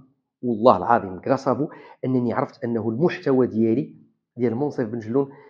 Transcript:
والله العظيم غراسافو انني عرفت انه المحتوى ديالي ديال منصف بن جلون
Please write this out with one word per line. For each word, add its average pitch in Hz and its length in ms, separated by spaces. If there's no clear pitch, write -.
والله 113 360
العظيم 95 480
غراسافو 131 420
انني 123 280
عرفت 131 300
انه 117 260
المحتوى 131 580
ديالي 113 480
ديال 117 180
منصف 139 300
بن 113 140
جلون 131 300